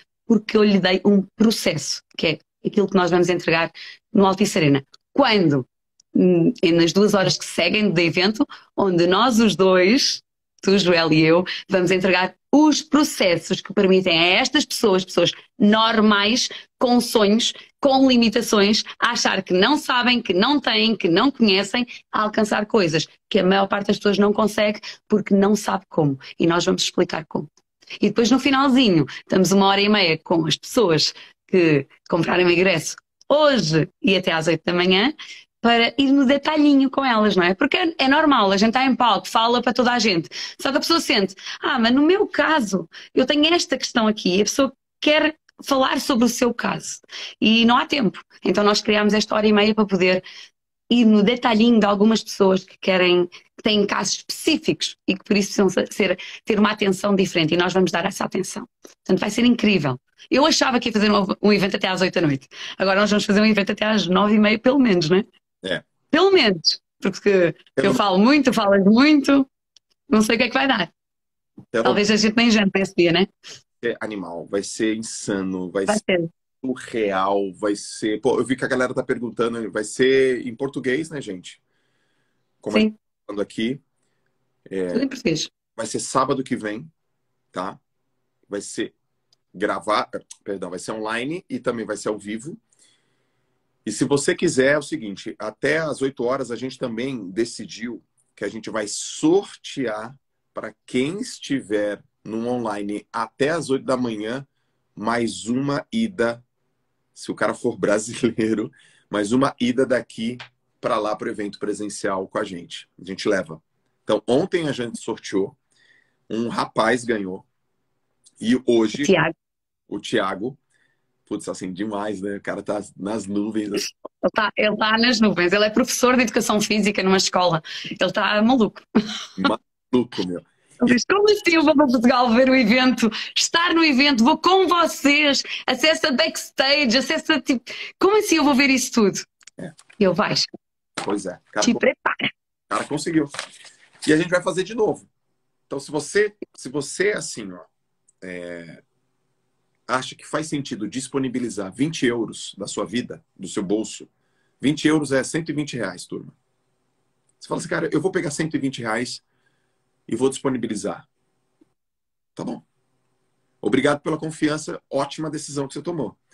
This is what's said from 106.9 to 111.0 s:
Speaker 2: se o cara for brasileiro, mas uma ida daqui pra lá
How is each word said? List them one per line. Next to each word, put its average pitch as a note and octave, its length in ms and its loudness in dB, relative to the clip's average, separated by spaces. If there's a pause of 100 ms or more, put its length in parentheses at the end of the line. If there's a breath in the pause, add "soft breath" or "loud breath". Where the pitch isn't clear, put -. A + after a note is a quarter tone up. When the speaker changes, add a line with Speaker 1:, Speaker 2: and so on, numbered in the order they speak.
Speaker 2:
se - 180 -12
o F2 40 -10
cara G#2+ 180 -2
for A#2 240 -6
brasileiro, A2 920 -2 (380 soft breath)
mas G2+ 220 -4
uma C3 280 0
ida B2 260 0
daqui A#2+ 520 -4 (420)
pra A#2 180 -4
lá G#2 180 -4